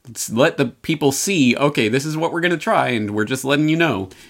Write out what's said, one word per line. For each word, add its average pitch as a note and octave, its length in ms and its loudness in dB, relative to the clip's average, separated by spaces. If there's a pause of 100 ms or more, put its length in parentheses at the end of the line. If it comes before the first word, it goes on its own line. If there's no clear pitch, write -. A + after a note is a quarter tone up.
(160)
s-, - 140 -8
let C3+ 280 2
the C3 100 0
people D3+ 440 -2
see, C#3 460 2
okay, C#3 320 2
this C3+ 160 0
is D#3 100 -6
what D#3+ 160 -2
we're E3+ 100 -4
gonna F3 160 0
try, D3+ 320 0
and G#2+ 220 -2
we're G#2+ 140 0
just C3 200 -4
letting D3 240 2
you D#3+ 60 2
know. A#2 340 0 (200)